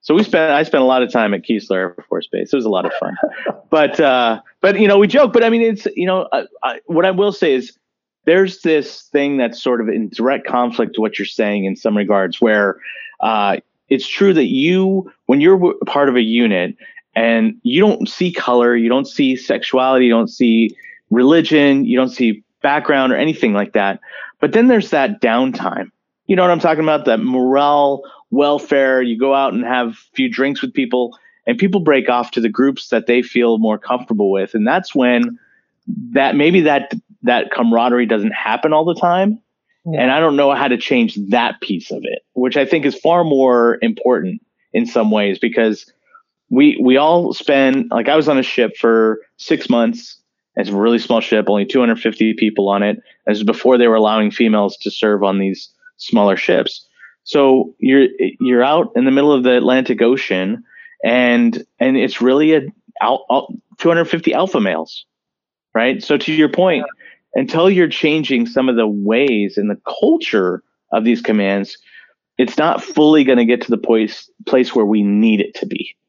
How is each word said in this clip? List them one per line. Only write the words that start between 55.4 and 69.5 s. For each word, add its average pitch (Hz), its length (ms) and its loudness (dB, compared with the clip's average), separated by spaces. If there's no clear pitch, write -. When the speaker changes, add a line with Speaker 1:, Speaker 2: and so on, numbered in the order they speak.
Speaker 1:
smaller 101 400 0
ships. - 500 -2
So 135 540 2
you're, 135 300 4
you're 123 240 2
out 160 320 0
in 127 80 0
the 135 60 2
middle 139 220 2
of 131 120 2
the 127 120 4
Atlantic 127 460 0
Ocean, 113 600 0
and, 120 600 2
and 131 180 2
it's 123 240 -2
really 143 340 4
a 147 80 2
al-, 117 300 -2
al-, - 240 -2
two 165 100 0
hundred 165 180 2
fifty - 280 -2
alpha 170 260 -2
males, 82 460 -4
right? 123 280 -2
So 147 160 0
to - 140 -4
your 156 160 2
point, 175 360 0
until 165 360 2
you're 180 180 2
changing 147 580 -2
some 131 220 -2
of 120 80 0
the 113 120 0
ways 104 680 0